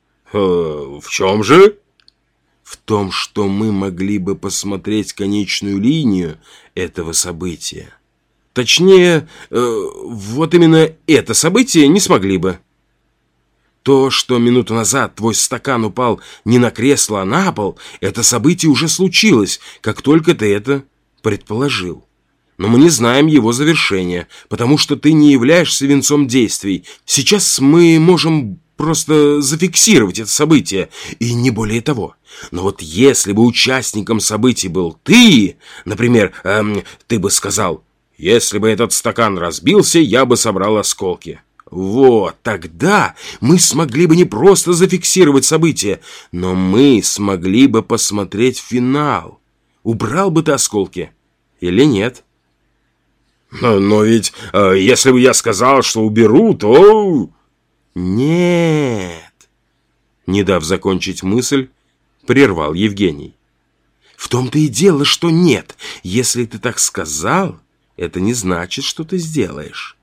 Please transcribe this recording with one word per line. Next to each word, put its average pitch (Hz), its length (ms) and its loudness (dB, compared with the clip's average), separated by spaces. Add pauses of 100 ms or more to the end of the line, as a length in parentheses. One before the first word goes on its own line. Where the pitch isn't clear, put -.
(320)
«Э, 104 60 -4
в 78 720 -4
чем 101 360 -2
же?» 185 320 6 (880)
В - 140 -20
том, 101 340 -4
что - 340 -6
мы 101 240 -4
могли 98 480 -6
бы 92 160 -6
посмотреть 98 800 -8
конечную 101 640 -6
линию 101 600 -2 (360)
этого 82 380 -10
события. 82 840 -10 (580)
Точнее, 170 760 4 (220)
э, 113 340 -2 (200)
вот 117 500 -6
именно 160 360 6 (160)
это 117 260 2
событие 170 540 2
не 175 140 4
смогли 98 380 0
бы. 87 200 -4 (1300)
То, 135 260 2
что 123 280 -2
минуту 120 360 2
назад 113 400 -2
твой 107 220 -4
стакан 120 480 -4
упал 110 360 -4 (240)
не 120 140 2
на 120 140 0
кресло, 110 500 -2
а - 20 -6
на 175 280 -2
пол, 98 260 -6 (220)
это 98 240 -6
событие 151 440 0
уже 143 200 0
случилось, 175 720 0 (200)
как - 220 -6
только 160 320 2
ты 107 180 -2
это 123 300 -4 (400)
предположил. 107 800 -6 (540)
Но 90 80 -4
мы 117 140 4
не 170 100 6
знаем 127 380 2
его 123 240 2
завершения, 98 720 -2 (220)
потому 117 280 0
что 143 200 -2
ты 147 160 2
не 151 180 6
являешься 139 560 2
венцом 143 400 0
действий. 104 580 -2 (200)
Сейчас - 560 -2
мы 160 400 4
можем 156 580 0 (180)
просто 147 640 0
зафиксировать 151 800 0
это 110 120 -8
событие, 110 580 0 (300)
и 117 140 -4
не 120 180 0
более 110 300 -4
того. 110 340 -6 (360)
Но 87 120 -8
вот 95 200 -6
если 101 500 2
бы 107 120 2
участником 117 760 -2
событий 107 480 -2
был 85 340 -6
ты, 170 540 4 (280)
например, 107 480 0 (120)
эм, 104 380 -4 (240)
ты 120 120 -2
бы 95 120 -2
сказал: 95 540 -4 (340)
«Если 104 400 0
бы 104 100 -2
этот 110 240 -2
стакан 107 460 -2
разбился, 87 600 0
я 131 280 2
бы 123 100 2
собрал 104 400 -2
осколки». 90 640 -6 (300)
Вот, 101 720 2
тогда 104 760 -2 (240)
мы 147 180 4
смогли 151 480 0
бы 160 80 4
не 175 100 4
просто 170 480 2
зафиксировать 170 720 2
событие, 143 560 -2 (300)
но 92 240 -4
мы 101 480 4
смогли 98 640 0
бы 113 160 0
посмотреть 104 760 -4
финал. 123 840 -4 (420)
Убрал 120 480 -4
бы 160 120 0
ты 143 100 -2
осколки 95 580 -6 (500)
или 90 240 2
нет? 120 400 -2 (1300)
«Но, 110 300 0
но 107 220 2
ведь, 110 300 0 (200)
э, 98 240 2
если 113 360 4
бы 127 80 4
я 123 120 6
сказал, 117 500 0
что 113 200 -4
уберу, 113 520 4
то...» 185 760 4 (640)
«Нет», 135 1500 -2 (800)
не 98 160 0
дав 90 200 0
закончить 92 600 -4
мысль, 123 460 -2 (580)
прервал 95 480 2
Евгений. 95 600 -2 (800)
«В - 120 -16
том-то 127 300 -4
и 156 100 2
дело, 147 360 2
что 170 260 -2
нет. 160 460 0 (260)
Если 117 420 -4
ты 113 140 -12
так 120 200 -8
сказал, 90 800 -4 (380)
это 87 240 -8
не 107 140 -2
значит, 92 500 -6
что - 200 -10
ты 185 120 -8
сделаешь. 120 880 -8